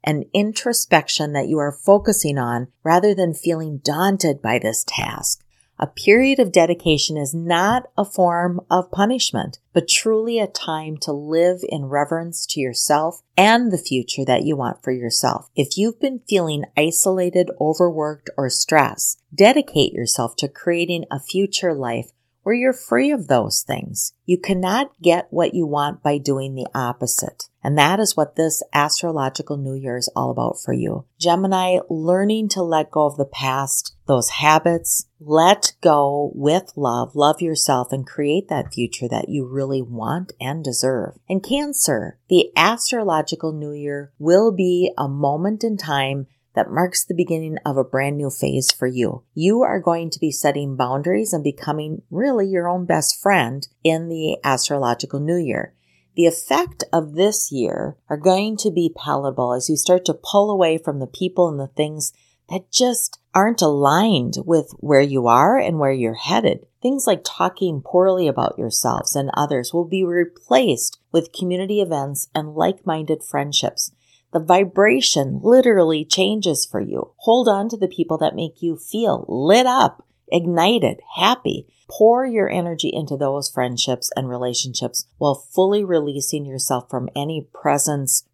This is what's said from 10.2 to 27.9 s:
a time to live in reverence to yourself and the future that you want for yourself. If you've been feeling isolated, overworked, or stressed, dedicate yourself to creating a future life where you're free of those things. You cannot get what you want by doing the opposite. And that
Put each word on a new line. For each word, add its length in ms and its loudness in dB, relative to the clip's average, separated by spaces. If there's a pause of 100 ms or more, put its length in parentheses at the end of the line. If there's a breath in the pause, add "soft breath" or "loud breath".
a 80 0
time 500 -8
to 140 -6
live 560 2
in 180 -6
reverence 680 -4
to 80 -4
yourself 600 0 (140)
and 360 4
the 80 0
future 440 -4
that 200 2
you 120 0
want 280 -6
for 80 -4
yourself. 640 -2
If 200 -2
you've 240 -2
been 300 -2
feeling 360 0 (120)
isolated, 720 2 (100)
overworked, 800 0
or 120 0
stressed, 760 0 (100)
dedicate 600 4
yourself 440 -4
to 100 -4
creating 640 -2
a 100 -6
future 540 -2
life 380 -4 (320)
where 120 0
you're 180 2
free 360 0
of 180 -2
those 360 2
things. 500 -6 (120)
You 120 2
cannot 540 -2 (100)
get 300 4
what 220 0
you 120 0
want 380 -2
by 140 2
doing 380 -4
the 200 -8
opposite. 720 -4 (160)
And 140 0
that 240 4